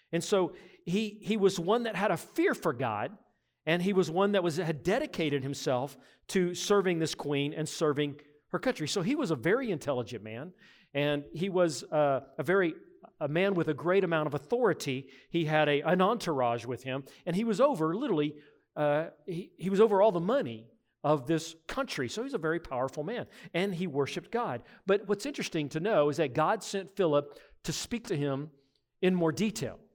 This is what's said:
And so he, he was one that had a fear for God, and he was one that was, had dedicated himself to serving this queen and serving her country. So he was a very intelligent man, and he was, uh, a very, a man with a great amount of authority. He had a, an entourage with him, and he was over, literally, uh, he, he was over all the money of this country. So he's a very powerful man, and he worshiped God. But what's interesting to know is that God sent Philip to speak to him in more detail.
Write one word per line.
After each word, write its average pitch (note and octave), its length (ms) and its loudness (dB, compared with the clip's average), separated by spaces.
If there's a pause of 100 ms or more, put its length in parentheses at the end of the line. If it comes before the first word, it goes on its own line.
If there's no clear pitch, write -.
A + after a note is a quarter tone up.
(140)
And E3+ 100 -2
so F#3+ 300 0 (320)
he, G#3 360 -2
he G3+ 140 -2
was G3 240 2
one A3 240 0
that A3 140 -6
had G3+ 140 2
a E3 60 0
fear E4 360 0
for - 180 -2
God, A#2+ 400 -4 (540)
and E3+ 160 2
he F#3+ 100 0
was F3+ 180 2
one F#3+ 220 2
that G3 100 4
was, E3+ 140 0
had D#3+ 260 -4
dedicated E3+ 600 -2
himself C3+ 540 -4 (320)
to F3+ 260 2
serving F#3 440 2
this D#3 140 -2
queen C#3+ 400 -2
and D#3 140 -4
serving D3 480 0 (360)
her F#3 80 -4
country. E3 280 -2
So G3 140 -2
he A3+ 140 0
was C4+ 140 -2
a D#3+ 60 0
very G#3+ 340 0
intelligent B2 540 -4
man, A#2 300 -12 (400)
and C#3+ 400 0
he F#3 160 -4
was, E3+ 420 2
uh, C#3+ 300 2 (160)
a D#3 60 -6
very, F3 320 2 (440)
a D#3 80 -4
man F#3 260 0
with E3+ 140 0
a D3+ 60 0
great F3+ 320 2
amount D#3+ 220 0
of C3 60 -2
authority. D#3 760 -2 (220)
He E3+ 140 0
had D#3 240 4
a, C#3+ 140 2
an F3+ 200 2
entourage C3 640 0
with A#2+ 200 -8
him, C3+ 200 -6 (220)
and E3+ 100 -2
he G#3 80 0
was G#3+ 160 0
over, F3 340 2
literally, E3+ 420 0 (420)
uh, D3+ 300 2 (180)
he, F3 320 -8
he E3+ 120 -6
was G3 120 4
over G#3 200 6
all G#3+ 120 6
the E3+ 80 0
money E3+ 460 -2 (360)
of C#3+ 240 2
this D#3+ 260 -2 (140)
country. D#3 400 -4
So G#3 160 -6
he's C#4 100 -6
a A#3 40 -4
very E3 240 -2
powerful C3+ 420 -4
man, G3 240 -6 (260)
and F#3 220 0
he F3+ 120 -4
worshiped C#3 440 -4
God. F#3+ 300 -2 (240)
But G3+ 240 2
what's G3+ 160 -2
interesting F3 440 -4
to D#3 120 -4
know F3 260 4
is D3 80 0
that D3 180 0
God F3 300 0
sent G3 320 -8
Philip D3 420 2 (280)
to E3 80 -4
speak - 340 -6
to F3+ 80 -2
him C#3+ 360 -2 (500)
in F#3 120 4
more E3 200 2
detail. C#3 460 -4 (160)